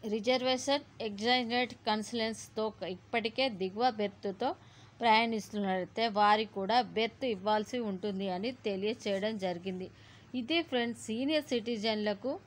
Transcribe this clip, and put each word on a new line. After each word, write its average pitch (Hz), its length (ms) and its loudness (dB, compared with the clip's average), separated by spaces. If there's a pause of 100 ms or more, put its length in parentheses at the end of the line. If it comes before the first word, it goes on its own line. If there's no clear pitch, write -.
రిజర్వేషన్ 254 800 0 (180)
ఎగ్జామినేట్ 233 800 0
కన్సల్టెన్సీతో 220 840 -2 (220)
ఇప్పటికే 220 640 -2
దిగువ 196 420 -2
బెర్త్తో 208 580 -2 (480)
ప్రయాణిస్తున్నట్లయితే 208 1120 2
వారికి 208 440 4
కూడా 196 240 0 (140)
బెర్త్ 220 340 -2
ఇవ్వాల్సి 214 540 0
ఉంటుంది 196 500 -4
అని 190 220 -2 (120)
తెలియచేయడం 202 760 0
జరిగింది. 185 500 -2 (480)
ఇది 262 260 2
ఫ్రెండ్స్, 240 420 0
సీనియర్ 285 460 0
సిటిజన్లకు 214 840 0 (160)